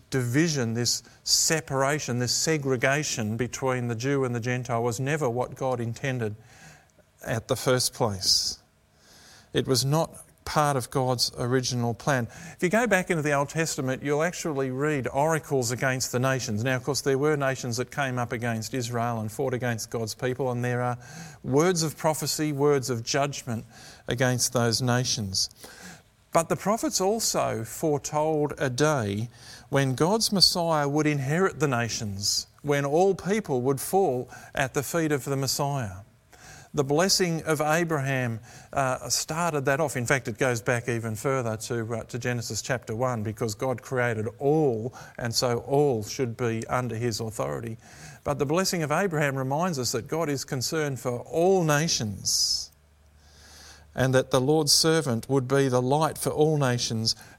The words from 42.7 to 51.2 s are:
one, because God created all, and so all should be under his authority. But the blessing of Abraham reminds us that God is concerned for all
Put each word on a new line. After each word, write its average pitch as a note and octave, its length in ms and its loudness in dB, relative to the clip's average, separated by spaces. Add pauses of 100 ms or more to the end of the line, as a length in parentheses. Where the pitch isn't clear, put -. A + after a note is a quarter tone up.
one, A#2+ 300 -2
because A2 320 -2
God B2+ 260 -2
created A#2+ 460 0 (120)
all, C#3 540 2 (240)
and A#2 160 -4
so A#2+ 260 2
all C3+ 440 2
should A#2 320 -4
be A2+ 320 -2
under B2 300 -2
his A#2 240 -2
authority. A#2 560 -6 (480)
But C#3 140 0
the D3 60 2
blessing F3 380 0
of C#3+ 80 0
Abraham D#3+ 460 2
reminds C#3 420 -2
us A#2+ 140 -2
that A2+ 160 -4
God D#3+ 180 0
is C#3+ 160 -2
concerned C#3+ 560 -2
for B2 200 -4
all F3+ 440 2